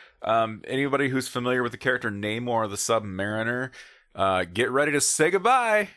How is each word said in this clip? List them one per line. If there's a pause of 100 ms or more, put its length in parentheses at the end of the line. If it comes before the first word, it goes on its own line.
(220)
Um,
anybody
who's
familiar
with
the
character
Namor
the
Submariner, (420)
uh,
get
ready
to
say
goodbye.